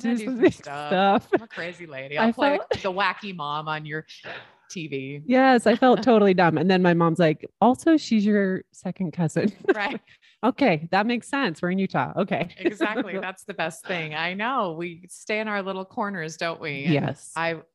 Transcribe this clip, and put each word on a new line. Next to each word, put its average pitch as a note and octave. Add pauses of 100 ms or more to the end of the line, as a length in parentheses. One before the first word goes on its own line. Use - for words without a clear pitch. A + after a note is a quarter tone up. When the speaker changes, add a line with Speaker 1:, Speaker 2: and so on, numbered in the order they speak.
Speaker 1:
I -
Speaker 2:
do A#3+
Speaker 1:
do G#3+
Speaker 2:
some C4
Speaker 1:
some A#3
Speaker 2:
big E4+
Speaker 1:
stuff. F#3
Speaker 2:
stuff." -
Speaker 1:
I'm G#3+
a A3+
crazy E3+
lady. C#3+
Speaker 2:
I A3
Speaker 1:
I'll A#3
play C#4+
Speaker 2:
felt - (120)
Speaker 1:
the F#3+
wacky F#3+
mom D3+
on D#3
your D3+ (680)
T D#3+
V. C#3
Speaker 2:
Yes, B3+
I A3
felt B3
Speaker 1:
<laughs> B3+
Speaker 2:
totally G3+
dumb. E3
And F3+
then F#3
my F3
mom's E3+
like, D#3 (160)
"Also, B3+
she's G#3+
your G3
second F3+
cousin." E3+ (120)
<laughs> F#4+
Speaker 1:
Right. G#3 (440)
Speaker 2:
Okay, F#3
that G3+
makes A#3+
sense. C4
We're F3+
in F#3
Utah. D3
Okay. F3
<laughs> -
Speaker 1:
Exactly. G#3+
That's F#3+
the F#3+
best E3
thing. D#3+
I E3+
know. G#3+
We F3
stay -
in A3
our G3+
little F#3+
corners, F#3+
don't E3
we? C#3+
And E3
Speaker 2:
Yes. -
Speaker 1:
I, E3 (120)